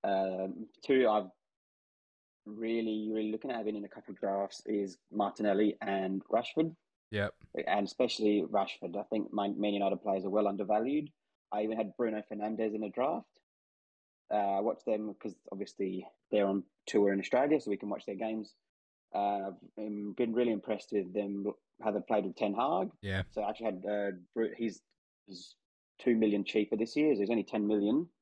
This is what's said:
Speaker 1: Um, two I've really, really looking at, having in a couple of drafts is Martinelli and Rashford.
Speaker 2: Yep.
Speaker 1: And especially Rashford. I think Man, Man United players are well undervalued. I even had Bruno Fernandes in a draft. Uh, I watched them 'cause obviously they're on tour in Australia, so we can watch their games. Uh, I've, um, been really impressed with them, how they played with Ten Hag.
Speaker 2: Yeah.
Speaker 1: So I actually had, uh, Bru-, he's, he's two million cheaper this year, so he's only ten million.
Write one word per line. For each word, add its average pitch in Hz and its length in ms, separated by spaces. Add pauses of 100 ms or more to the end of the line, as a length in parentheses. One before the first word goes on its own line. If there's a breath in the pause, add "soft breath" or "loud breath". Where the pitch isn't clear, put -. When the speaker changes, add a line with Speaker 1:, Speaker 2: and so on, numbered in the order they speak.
Speaker 1:
Um, 95 600 (180)
two 131 240
I've 107 180 (1200)
really, 110 640
really 110 220
looking 120 180
at, 120 60
having 107 200
in 104 80
a 101 40
couple - 240
of 92 80
drafts 98 460
is 101 320 (120)
Martinelli 104 680
and 95 460
Rashford. 160 480 (360)
Speaker 2:
Yep. 104 240 (320)
Speaker 1:
And 98 200
especially 107 640
Rashford. 98 480
I 104 60
think - 280
Man, 101 260
Man 104 140
United 98 300
players 95 220
are 98 60
well 104 180
undervalued. 110 640 (420)
I 107 100
even 110 140
had 107 200
Bruno 110 340
Fernandes 107 440
in 107 80
a 101 80
draft. 147 360 (1040)
Uh, 101 240
I 98 40
watched 107 240
them 107 380
'cause 101 120 (180)
obviously 95 540 (240)
they're 104 160
on 98 180 (220)
tour 101 260
in 98 80
Australia, 139 400
so 107 100
we 101 60
can 104 120
watch 101 160
their 101 120
games. 110 380 (600)
Uh, 101 380
I've, - 20 (240)
um, 104 360
been 117 180
really 120 180
impressed 107 420
with 92 220
them, 101 320 (340)
how 107 120
they 101 80
played 107 240
with - 120
Ten 104 160
Hag. 156 380 (100)
Speaker 2:
Yeah. 95 300
Speaker 1:
So 107 120
I 104 80
actually 113 160
had, 95 220
uh, 104 220 (240)
Bru-, 113 220
he's, 113 260 (440)
he's 92 280 (440)
two 117 180
million 104 280
cheaper 107 320
this 113 200
year, 151 180
so 104 60
he's - 100
only 120 140
ten 107 220
million. 107 420 (120)